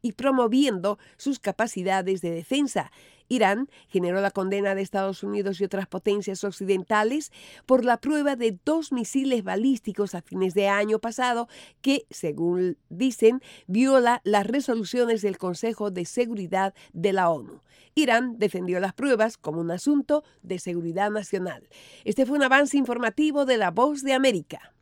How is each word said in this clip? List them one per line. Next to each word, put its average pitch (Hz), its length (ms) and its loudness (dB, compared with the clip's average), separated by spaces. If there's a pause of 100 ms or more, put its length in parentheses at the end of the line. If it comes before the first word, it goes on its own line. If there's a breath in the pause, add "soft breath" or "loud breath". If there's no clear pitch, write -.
y 233 120 -6
promoviendo 240 880 0 (160 soft breath)
sus 269 240 -4
capacidades 190 800 -2
de 175 100 -4
defensa. 202 600 -2 (340 soft breath)
Irán 220 440 2 (180 soft breath)
generó 180 320 0
la 196 100 0
condena 196 440 -2
de 196 80 -4
Estados 196 400 -4
Unidos 196 360 -4
y 202 60 0
otras 190 220 -4
potencias 202 580 -4
occidentales 214 880 -2 (320 loud breath)
por 254 180 4
la 233 160 2
prueba 285 380 0
de 226 300 -2
dos 311 260 0
misiles 254 500 -2
balísticos 208 720 -2
a 175 60 -6
fines 185 320 -2
de 196 160 2
año 208 300 2
pasado 233 500 -2 (320 loud breath)
que, 277 300 0
según 170 680 -2 (140)
dicen, 233 500 2 (260 loud breath)
viola 240 580 4
las 202 220 2
resoluciones 233 760 0
del 196 160 -2
Consejo 208 520 -4
de 180 140 -6
Seguridad 196 680 -2 (180 loud breath)
de 190 220 0
la 180 160 4
onu. 143 320 -6 (320 soft breath)
Irán 247 440 2
defendió 185 400 -2
las 185 140 -2
pruebas 233 460 0
como 165 240 -6
un 170 80 -4
asunto 285 520 0 (200 soft breath)
de 180 160 -8
seguridad 175 520 -4
nacional. 185 560 -6 (380 loud breath)
Este 254 220 2
fue 277 100 -2
un 285 60 4
avance 269 340 4
informativo 262 680 0
de 254 100 4
La 196 140 2
Voz 269 320 0
de 269 100 0
América. 254 680 0